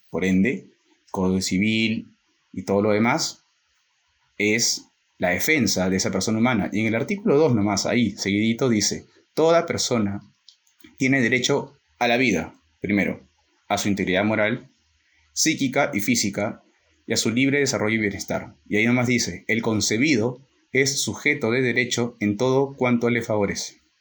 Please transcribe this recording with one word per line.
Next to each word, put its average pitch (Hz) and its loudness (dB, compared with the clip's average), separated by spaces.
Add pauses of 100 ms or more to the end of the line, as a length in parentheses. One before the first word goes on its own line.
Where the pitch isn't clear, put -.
(120)
por 87 -4
ende, 95 2 (420)
Código 95 0
Civil 110 0 (480)
y 92 -10
todo 101 2
lo 107 2
demás, 117 0 (960)
es 107 0 (320)
la 90 0
defensa 95 0
de 95 0
esa 98 -2
persona 107 -2
humana. 117 0
Y 104 -2
en 113 0
el 107 0
artículo 190 0
dos 147 4
nomás, 101 0
ahí, 107 2
seguidito, 110 0
dice, 107 -2 (280)
"Toda 165 4
persona 101 -2 (760)
tiene 135 2
derecho 123 0 (240)
a 123 0
la 117 2
vida, 104 0 (260)
primero, 95 -2 (400)
a 101 0
su 104 -2
integridad 95 0
moral, 110 -2 (640)
psíquica 143 0
y 101 -2
física, 107 -2 (460)
y 113 -2
a 110 0
su 113 0
libre 135 2
desarrollo 113 0
y 110 0
bienestar." 98 -4 (160)
Y 101 0
ahí 110 2
nomás 123 2
dice, 110 -2
El 113 -2
concebido 113 0 (320)
es 135 0
sujeto 113 -2
de 127 2
derecho 120 0
en 104 0
todo 135 0
cuanto 120 2
le 120 0
favorece. 104 -4 (200)